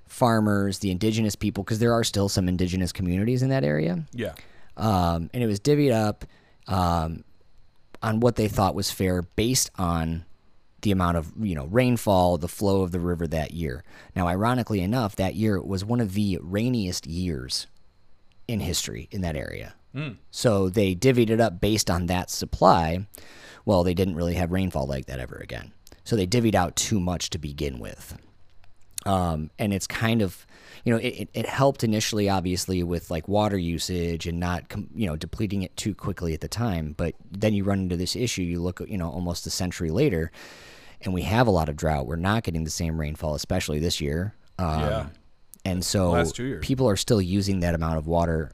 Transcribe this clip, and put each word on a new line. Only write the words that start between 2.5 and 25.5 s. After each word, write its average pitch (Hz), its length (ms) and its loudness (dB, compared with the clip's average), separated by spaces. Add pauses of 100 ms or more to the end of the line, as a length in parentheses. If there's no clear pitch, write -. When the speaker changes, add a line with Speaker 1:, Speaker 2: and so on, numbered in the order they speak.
Speaker 1:
communities 101 500 0
in 131 60 2
that 135 160 2
area. 160 480 0
Speaker 2:
Yeah. 117 220 -6 (420)
Speaker 1:
Um, 85 560 2
and 123 100 -4
it 117 40 2
was 104 120 0
divvied 147 340 4
up, 107 340 0 (420)
um, 85 560 0 (800)
on 110 180 0
what 120 160 4
they 110 120 2
thought 101 260 2
was 98 160 -4
fair 90 320 0
based 117 560 0
on 82 460 0 (580)
the 107 80 2
amount 87 280 2
of, 80 140 -4 (120)
you 95 100 0
know, 71 120 -4
rainfall, 98 720 4
the 85 100 -4
flow 98 320 2
of 92 100 0
the 90 100 -2
river 87 260 0
that 78 240 -2
year. 76 340 -6 (320)
Now, 90 100 2
ironically 107 540 0
enough, 104 360 0
that 92 180 -2
year 101 260 0
was 95 240 -4
one 120 160 0
of 98 140 -2
the 98 260 0
rainiest 101 680 -2
years 82 600 -4 (840)
in 113 120 -2
history 71 500 -4
in 101 100 -6
that 82 160 -2
area. 50 380 -10 (200)
Speaker 2:
Mm. 131 220 -8 (140)
Speaker 1:
So 98 400 2
they 95 240 4
divvied 120 340 4
it 113 120 4
up 95 200 0
based 104 300 2
on 90 160 2
that 90 240 0
supply. 87 760 4 (600)
Well, 92 180 6
they 90 80 4
didn't 92 220 2
really 85 220 0
have 87 160 0
rainfall 87 340 0
like 67 180 -4
that 65 160 -10
ever 62 160 -10
again. 57 360 -14 (320)